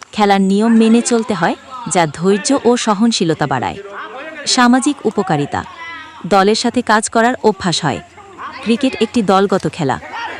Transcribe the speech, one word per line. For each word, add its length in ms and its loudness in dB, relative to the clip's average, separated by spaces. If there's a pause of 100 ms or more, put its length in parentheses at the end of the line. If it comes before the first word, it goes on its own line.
(120)
খেলার 300 2
নিয়ম 300 2
মেনে 300 6
চলতে 320 -2
হয়, 220 0 (340)
যা 240 2
ধৈর্য 520 0
ও 120 4
সহনশীলতা 680 0
বাড়ায়। 300 -4 (680)
সামাজিক 600 2
উপকারিতা, 580 -2 (640)
দলের 280 4
সাথে 260 -2
কাজ 280 0
করার 340 2
অভ্যাস 420 0
হয়। 140 -2 (600)
ক্রিকেট 400 -2
একটি 200 0
দলগত 520 2
খেলা, 260 -2 (400)